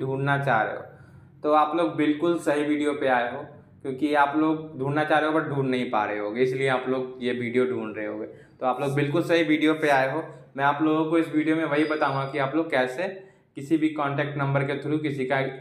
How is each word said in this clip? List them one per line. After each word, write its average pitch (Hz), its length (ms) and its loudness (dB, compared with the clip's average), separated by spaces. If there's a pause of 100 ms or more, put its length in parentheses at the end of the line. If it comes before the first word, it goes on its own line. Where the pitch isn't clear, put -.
ढूंढना 139 380 0
चाह 127 240 2
रहे 101 140 -2
हो, - 60 -10 (600)
तो 151 100 2
आप 151 240 4
लोग 165 200 0
बिल्कुल 151 440 2
सही 147 240 0
video 147 300 0
पे 135 160 -2
आए 120 220 2
हो, 139 100 -10 (400)
क्योंकि 139 340 -2
आप 143 200 4
लोग 156 420 0
ढूंढना 143 260 0
चाह 156 140 2
रहे 151 120 2
हो 160 80 2
but 151 100 0
ढूंढ 135 220 -2
नहीं 123 200 -2
पा 107 140 0
रहे 104 140 -4
होगे, 107 240 -2
इसलिए 135 280 0
आप 127 180 -2
लोग 127 320 -4
ये 120 140 -2
video 123 320 0
ढूंढ 110 300 -6
रहे 107 100 -6
होगे। 107 200 -8
तो - 400 -10
आप 127 140 0
लोग 139 140 -2
बिल्कुल 143 300 2
सही 170 200 2
video 151 320 4
पे 151 140 0
आए 135 220 4
हो। 156 120 -6 (320)
मैं 139 80 0
आप 143 180 2
लोगों 156 280 2
को 165 80 4
इस 151 100 2
वीडियो 156 280 2
में 165 100 0
वही 151 200 2
बताऊंगा 139 460 0
कि 147 80 -4
आप 135 160 0
लोग 160 140 0
कैसे 135 380 0 (480)
किसी 139 200 0
भी 156 180 2
contact 143 440 -2
number 135 260 0
के 139 180 -4
through 151 200 -2
किसी 131 240 -2
का 135 160 0 (180)